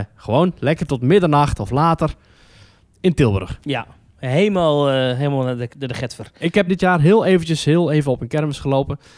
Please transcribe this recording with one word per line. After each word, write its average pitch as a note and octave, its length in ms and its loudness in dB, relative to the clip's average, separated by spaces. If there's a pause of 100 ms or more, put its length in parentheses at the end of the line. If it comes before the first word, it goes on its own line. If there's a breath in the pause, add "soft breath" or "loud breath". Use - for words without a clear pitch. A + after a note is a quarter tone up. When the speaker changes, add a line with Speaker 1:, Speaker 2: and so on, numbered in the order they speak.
(140)
Speaker 1:
gewoon B2+ 440 0
lekker D#3 280 -2
tot B2 160 -4
middernacht D3 580 2
of G2+ 100 -8
later D#3+ 440 0 (840 soft breath)
in F#3 140 0
Tilburg. G2+ 480 0
Speaker 2:
Ja, B2+ 240 -6 (300)
helemaal, D3+ 760 0
eh, C3 260 0
helemaal C#3 280 -2
naar B2+ 120 -4
de, A#2+ 120 -6 (100)
de, C#3 80 -8
de B2 80 -10
getver. - 440 -10
Speaker 1:
Ik E3+ 160 -4
heb G3+ 140 2
dit F#3 120 -2
jaar F3+ 200 2
heel F#3+ 240 4
eventjes, E3 400 0
heel D#3 260 2
even C#3+ 220 0
op A#2+ 80 -6
een A#2+ 80 -8
kermis D3+ 300 -4
gelopen C#3 400 -2 (200 soft breath)